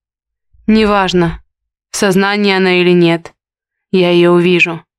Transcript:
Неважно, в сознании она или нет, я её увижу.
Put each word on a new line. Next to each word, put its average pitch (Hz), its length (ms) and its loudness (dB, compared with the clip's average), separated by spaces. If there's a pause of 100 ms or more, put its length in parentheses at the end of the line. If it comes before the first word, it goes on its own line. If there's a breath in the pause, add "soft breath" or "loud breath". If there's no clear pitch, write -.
(640)
Неважно, 196 760 -2 (480)
в - 60 -16
сознании 202 580 0
она 185 280 0
или 180 100 2
нет, 170 420 0 (580)
я 175 200 0
её 175 220 2
увижу. 175 500 -2 (160)